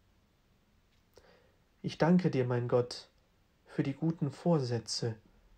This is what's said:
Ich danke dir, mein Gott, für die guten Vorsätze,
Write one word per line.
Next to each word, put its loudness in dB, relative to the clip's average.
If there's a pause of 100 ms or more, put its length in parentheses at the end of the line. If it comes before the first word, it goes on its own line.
(1800)
Ich -6
danke 4
dir, 0
mein -2
Gott, 0 (580)
für -4
die -2
guten -2
Vorsätze, -2 (440)